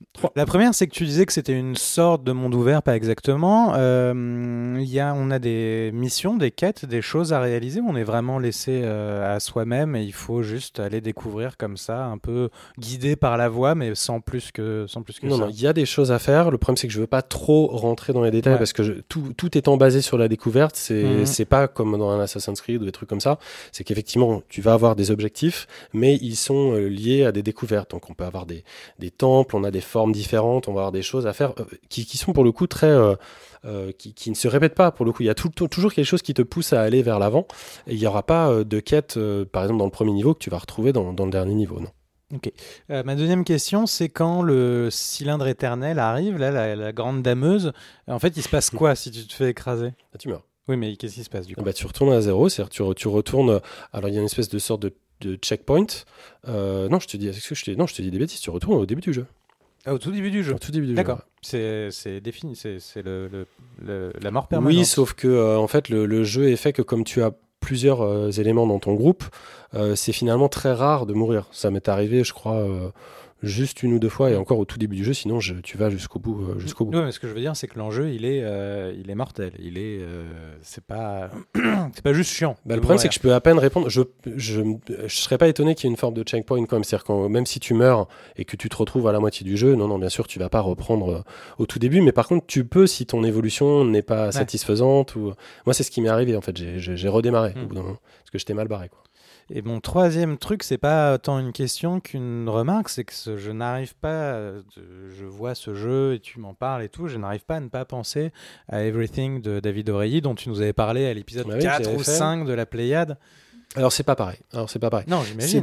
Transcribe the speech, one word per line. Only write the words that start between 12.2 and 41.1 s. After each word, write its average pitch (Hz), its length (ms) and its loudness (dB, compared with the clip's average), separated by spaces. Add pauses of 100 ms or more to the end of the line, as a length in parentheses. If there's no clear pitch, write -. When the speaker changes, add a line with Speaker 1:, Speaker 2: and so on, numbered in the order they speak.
Speaker 2:
guidé 127 360 -2
par 120 220 2
la 120 120 2
voix, 131 260 2
mais 120 200 -2
sans 117 240 -4
plus - 320 -8
que, 107 360 -6
sans 117 160 -12
plus - 160 -16
que 135 80 -6
Speaker 1:
Non, 135 100 2
Speaker 2:
ça. 110 80 2
Speaker 1:
non, 104 40 -4
il 107 120 -8
y 135 60 4
a 160 60 4
des 156 120 2
choses 131 260 2
à 120 80 4
faire. 160 320 4
Le 123 60 2
problème, 127 200 2
c'est 123 100 -4
que 110 60 -6
je 107 60 -2
veux 113 80 0
pas 131 140 2
trop - 460 4
rentrer 117 460 -2
dans 123 100 2
les 113 80 4
détails 117 220 4
Speaker 2:
Ouais. 123 60 4
Speaker 1:
parce 110 140 0
que 110 100 0
je, 107 100 0 (140)
tout, 135 300 -8
tout 170 200 -2
étant 143 200 6
basé 135 240 8
sur - 160 0
la 117 100 4
découverte, 120 480 2
c'est, 107 280 0
Speaker 2:
Mhm. 104 220 4
Speaker 1:
c'est 113 200 0
pas 135 220 4
comme 107 300 -2
dans 104 120 0
un 104 100 0
Assassin's 101 420 -4
Creed 117 200 -4
ou 101 40 -4
des 92 60 -4
trucs - 180 -14
comme 104 120 -2
ça. 147 160 2 (340)
C'est - 120 -14
qu'effectivement, 110 680 2
tu - 120 -8
vas 110 120 6
avoir 113 220 6
des 101 160 2
objectifs, 107 560 0 (260)
mais 127 220 6
ils 120 200 -4
sont, 139 380 0
euh, 101 140 0
liés 113 380 2
à 113 60 2
des 101 100 -2
découvertes. 104 500 -4
Donc, - 180 -12
on 85 40 -16
peut - 120 -10
avoir 90 200 -8
des, 82 180 -12 (360)
des 90 120 -10
temples, 131 440 4
on 98 80 0
a 101 80 -2
des 95 100 -4
formes 110 320 0
différentes, 113 540 0
on 101 60 -6
va 98 80 -2
avoir 98 100 -2
des 190 100 -4
choses 131 260 -4
à 101 60 -2
faire, 143 260 -2
euh, 113 40 -8 (260)
qui, 117 160 -8
qui - 120 -12
sont - 160 -2
pour 143 100 6
le 117 80 8
coup 180 160 0
très, - 200 2
euh, 113 280 8 (500)
euh, 98 320 -8
qui, 107 160 -18
qui - 160 -10
ne 107 60 -2
se - 120 -2
répètent 143 280 4
pas 175 160 6
pour 120 140 0
le 117 60 4
coup. - 120 -4
Il 113 40 2
y - 20 4
a 107 60 2
tout, - 140 -4
tout, 165 180 -2
toujours 190 260 2
quelque 143 120 2
chose - 160 2
qui - 120 -6
te - 80 2
pousse 160 320 0
à 117 80 4
aller 117 200 4
vers 113 180 2
l'avant. 113 280 2 (400)
Et 120 60 -6
il 107 60 -4
y 110 80 2
aura 101 160 0
pas, 165 260 4
euh, 110 140 4
de 107 160 -2
quête, 147 380 0
euh, 104 280 -2
par 92 180 -4
exemple 110 160 0
dans 98 60 2
le 95 60 -2
premier 107 200 0
niveau 107 220 2
que - 60 -2
tu - 100 -10
vas 87 80 -4
retrouver 120 360 0
dans, 92 200 0